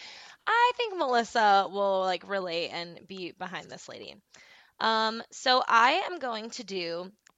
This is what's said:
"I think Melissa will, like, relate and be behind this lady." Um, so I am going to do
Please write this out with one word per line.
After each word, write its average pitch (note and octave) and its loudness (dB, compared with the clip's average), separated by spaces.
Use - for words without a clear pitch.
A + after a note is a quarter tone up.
"I A#4+ 4
think G#4+ -4
Melissa A3+ 4
will, G3 0
like, F#3 -2
relate F3 -4
and E3+ -12
be F#3 -10
behind F3+ -12
this - -16
lady." - -16
Um, A3 0
so B3+ 2
I A#3 6
am F4 -10
going A#3 -8
to B3 -12
do F3+ -6